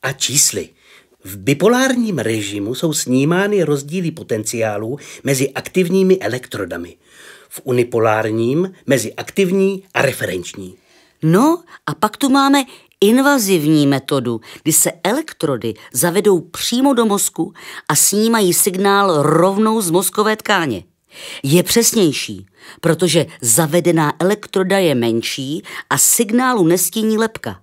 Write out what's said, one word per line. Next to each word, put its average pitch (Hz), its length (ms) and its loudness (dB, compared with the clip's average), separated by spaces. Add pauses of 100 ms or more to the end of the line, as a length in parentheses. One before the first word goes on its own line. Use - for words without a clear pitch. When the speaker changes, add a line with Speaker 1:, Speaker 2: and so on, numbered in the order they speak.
Speaker 1:
a 135 100 -4
čísly. 123 560 -2 (560)
V 98 120 -14
bipolárním 220 800 2
režimu 104 560 -4
jsou 160 180 -2
snímány 170 720 0
rozdíly 147 480 -2
potenciálů 110 880 -6 (260)
mezi 135 280 0
aktivními 185 680 2
elektrodami. 90 800 -8 (520)
V - 160 -16
unipolárním 117 1080 0 (140)
mezi 123 280 -2
aktivní 190 680 0 (120)
a 120 80 0
referenční. 92 720 -6 (480)
Speaker 2:
No 240 400 4 (240)
a 151 80 -6
pak 214 220 0
tu 285 120 -2
máme 277 360 4 (360)
invazivní 196 840 4
metodu, 131 540 -2 (220)
kdy 156 100 -2
se - 200 2 (120)
elektrody 151 720 -4 (180)
zavedou 175 480 2
přímo 262 540 -2
do 233 120 2
mozku 196 460 -2 (360)
a 156 60 0
snímají 208 600 2
signál 196 680 2
rovnou 196 580 2
z 180 100 -4
mozkové 196 460 0
tkáně. 165 480 -2 (580)
Je 151 200 4
přesnější, 160 840 0 (340)
protože 165 460 0 (140)
zavedená 160 800 2
elektroda 190 600 -2
je 170 160 2
menší 123 680 -4 (280)
a 139 80 0
signálu 240 680 2
nestíní 214 520 0
lebka. 220 440 -6